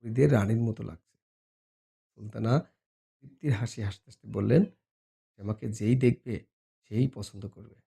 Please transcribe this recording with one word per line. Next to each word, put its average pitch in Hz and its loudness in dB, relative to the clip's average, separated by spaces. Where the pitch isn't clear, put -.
পরীদের 123 4
রানীর 113 2
মতো 113 -2
লাগছে।" - -16
সুলতানা 110 -2
তৃপ্তির 139 -4
হাসি 110 -4
হাসতে 101 -8
হাসতে - -20
বললেন, 107 2
"শ্যামাকে 104 -8
যেই 110 2
দেখবে, 120 0
সেই 123 -2
পছন্দ 104 -14
করবে। - -20